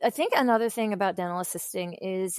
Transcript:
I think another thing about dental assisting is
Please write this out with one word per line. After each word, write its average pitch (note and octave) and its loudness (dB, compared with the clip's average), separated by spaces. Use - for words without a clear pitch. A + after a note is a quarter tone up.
I A#3+ 6
think D4+ 0
another A#3 4
thing G#3+ 0
about F#3+ 2
dental F3+ -2
assisting F3+ -6
is F#3+ -4